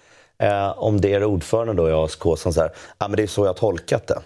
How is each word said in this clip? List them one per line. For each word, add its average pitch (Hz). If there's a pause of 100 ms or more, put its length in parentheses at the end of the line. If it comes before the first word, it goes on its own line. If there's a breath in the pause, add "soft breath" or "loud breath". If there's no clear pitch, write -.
(440 soft breath)
eh, 101
om 104
det 98
är 101
ordföranden 107
då 82
i 78
A 80
S 80
K 82
som 85
säger, 78 (280 loud breath)
"Ja, 104
men 101
det 107
är 104
så 104
jag 101
har 92
tolkat 101
det." -